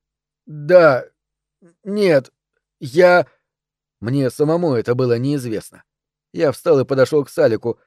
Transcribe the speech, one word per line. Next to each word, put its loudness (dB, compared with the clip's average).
«Да. 2
Нет. 0
Я...» 2
Мне -4
самому -2
это -4
было -2
неизвестно. -8
Я -2
встал 0
и -2
подошёл 0
к -20
Салику, -2